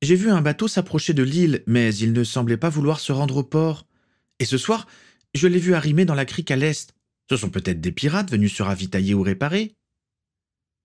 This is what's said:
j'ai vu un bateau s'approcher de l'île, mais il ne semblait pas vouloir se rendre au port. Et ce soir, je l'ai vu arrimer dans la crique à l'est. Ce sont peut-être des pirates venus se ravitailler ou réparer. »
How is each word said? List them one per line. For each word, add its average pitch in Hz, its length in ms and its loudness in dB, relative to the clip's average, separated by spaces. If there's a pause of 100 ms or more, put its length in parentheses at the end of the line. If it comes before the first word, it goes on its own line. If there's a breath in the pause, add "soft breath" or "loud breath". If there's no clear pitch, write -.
j'ai 156 140 4
vu 202 140 2
un 180 120 4
bateau 151 260 0
s'approcher 175 460 -2
de 139 100 4
l'île, 156 420 2
mais 113 300 2
il 113 160 0
ne 120 140 2
semblait 117 320 -2
pas 165 120 0
vouloir 151 300 0
se - 120 -6
rendre 135 260 0
au 143 60 -2
port. 156 440 -2 (520)
Et 127 60 -4
ce 123 120 -2
soir, 220 300 -2 (460 soft breath)
je 147 140 2
l'ai 180 120 4
vu 180 140 2
arrimer 156 320 2
dans 160 80 0
la 135 120 0
crique - 260 -6
à 135 40 2
l'est. 147 380 -2 (360)
Ce 131 80 0
sont 101 120 -4
peut-être 90 320 -4
des 87 100 -2
pirates 175 380 -2
venus 104 240 2
se - 80 -6
ravitailler 95 520 -2
ou 98 100 2
réparer. » 147 520 -2 (1080)